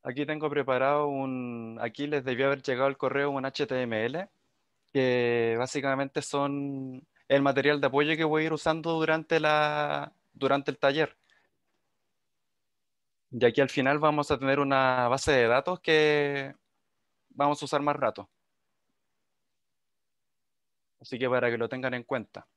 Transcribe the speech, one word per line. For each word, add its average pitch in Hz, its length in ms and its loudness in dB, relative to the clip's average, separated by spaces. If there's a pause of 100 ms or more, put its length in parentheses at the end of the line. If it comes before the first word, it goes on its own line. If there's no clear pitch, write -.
Aquí 131 220 -4
tengo 151 240 -4
preparado 139 580 0
un, 123 720 -6
aquí 120 280 -6
les 147 180 -4
debió 131 220 0
haber 139 140 0
llegado 135 280 0
el 135 80 -6
correo 139 340 0
un 135 140 -4
H 135 200 -4
T 127 180 -4
M 113 220 -2
L, 160 240 -6 (640)
que 120 680 2
básicamente 135 640 -4
son 139 840 -6 (220)
el 139 120 6
material 139 380 2
de 143 80 0
apoyo 147 280 2
que 160 100 -2
voy 156 180 0
a - 40 -2
ir 160 60 -2
usando 160 380 -2
durante 160 480 0
la, 151 760 0 (200)
durante 135 360 0
el 131 80 -8
taller. 143 400 0 (2250)
Y 120 140 -2
aquí 120 160 4
al 131 80 4
final 139 280 0
vamos 147 320 0
a 147 80 0
tener 135 220 0
una 131 480 2
base 135 240 0
de 123 160 4
datos 143 320 0
que 147 720 2 (760)
vamos 143 320 0
a 147 40 -8
usar 143 160 0
más 147 140 0
rato. 117 340 -4 (2750)
Así - 180 -10
que 123 120 0
para 120 200 2
que 117 80 0
lo 117 120 -2
tengan 127 240 -4
en 120 100 -6
cuenta. 110 420 -8 (120)